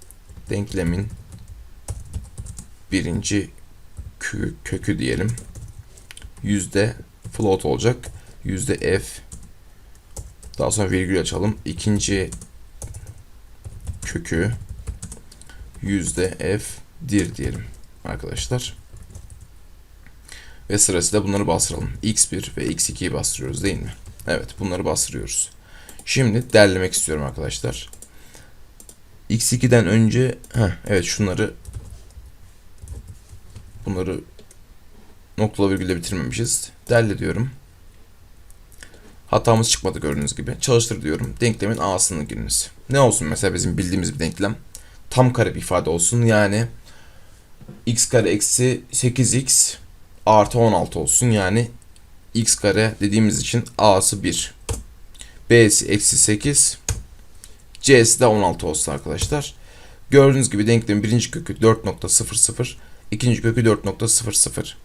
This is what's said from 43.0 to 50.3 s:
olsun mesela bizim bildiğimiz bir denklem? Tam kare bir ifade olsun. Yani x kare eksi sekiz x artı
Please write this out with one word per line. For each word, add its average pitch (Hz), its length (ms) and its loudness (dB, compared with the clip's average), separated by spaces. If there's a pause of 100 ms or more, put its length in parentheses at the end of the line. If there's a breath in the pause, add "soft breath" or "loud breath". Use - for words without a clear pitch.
olsun 110 280 4
mesela 92 260 0
bizim 87 240 -2
bildiğimiz 90 360 -2
bir 71 40 -10
denklem? 98 380 -2 (540 loud breath)
Tam 127 220 6
kare 107 220 0
bir - 60 -6
ifade 90 300 0
olsun. 87 320 2
Yani 107 440 4 (1200 soft breath)
x 117 220 0
kare 107 220 4
eksi 123 500 2 (120)
sekiz 120 420 2
x - 400 2 (520)
artı 104 320 6